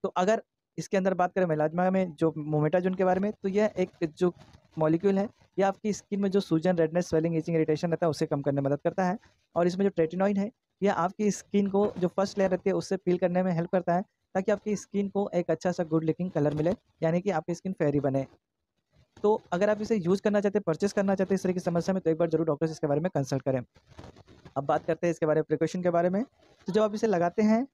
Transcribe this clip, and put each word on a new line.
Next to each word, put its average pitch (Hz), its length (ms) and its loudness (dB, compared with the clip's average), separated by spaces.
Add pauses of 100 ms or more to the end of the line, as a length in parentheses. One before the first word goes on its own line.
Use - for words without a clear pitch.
तो 190 60 -2
अगर 202 320 0 (360)
इसके 196 200 -4
अंदर 185 160 2
बात 175 200 0
करें 185 120 2
melasma 160 440 0
में 185 260 0
जो 160 180 0 (160)
mometasone 175 480 0
के 190 80 2
बारे 185 140 2
में, 202 140 -2
तो - 160 -6
यह 208 280 0
एक 180 120 0 (280)
जो 175 140 2 (460)
molecule 170 420 2
है, 202 80 -2 (320)
यह 196 80 4
आपकी 196 260 -2
skin - 260 -6
में 196 120 0
जो 202 80 2
सूजन, 175 380 0
redness, 165 320 0
swelling, 165 260 0
aging, 160 200 -2
irritation 160 340 0
रहता 165 160 0
है, 165 40 4
उसे 156 160 -2
कम 143 160 -2
करने 139 200 0
में 139 80 0
मदद 143 120 -2
करता 170 240 -2
है। 185 120 0 (380)
और 175 120 2
इसमें 180 180 0
जो 196 80 2
tretinoin 180 440 0
है, 202 120 -2 (320)
यह 196 120 2
आपकी 196 380 0
skin 202 360 -2
को 196 180 2 (120)
जो 175 100 0
फर्स्ट 196 300 -2
layer 190 140 2
रहती 185 180 -2
है, 180 60 0
उससे 170 220 -2
पील 180 200 0
करने 180 260 0
में 185 100 0
help 170 180 -2
करता 175 240 0
है, 185 80 0 (320)
ताकि 190 160 0
आपकी 208 240 -2
skin 196 340 -4
को 202 240 -2
एक 175 180 0
अच्छा 175 200 0
सा 175 120 -4
गुड 160 200 0
looking 175 280 -2
color 147 220 0
मिले, 156 220 0 (280)
यानी 165 180 0
कि 196 100 -2
आपकी 170 240 -4
skin 190 180 -8
fairy 147 260 0
बने। 135 260 -2 (920)
तो 214 240 0 (120)
अगर 196 160 0
आप 214 120 -2
इसे 220 140 -2
यूज़ 190 260 0
करना 208 200 2
चाहते 202 180 0
हैं, 202 60 -6
परचेज 170 280 -2
करना 196 220 2
चाहते 190 180 0
हैं - 20 2
इस 185 80 -4
तरह 185 100 0
की 180 60 -2
समस्या 175 340 -2
में, 185 80 -2
तो 165 80 0
एक 160 80 0
बार 170 120 0
ज़रूर 160 180 0
डॉक्टर 151 200 -2
से 160 40 -4
इसके 156 160 -6
बारे 147 140 0
में 180 120 -2
consult 135 280 -2
करें। 131 200 -2 (960)
अब 139 80 -6
बात 156 200 -2
करते 170 220 -2
हैं 170 40 2
इसके 160 140 -2
बारे 156 140 2
में, 151 80 0
precaution 160 360 -2
के 180 60 2
बारे 170 200 2
में। 202 140 0
तो - 500 -12
जब 214 80 4
आप 214 140 0
इसे 220 120 0
लगाते 175 340 2
हैं 220 320 4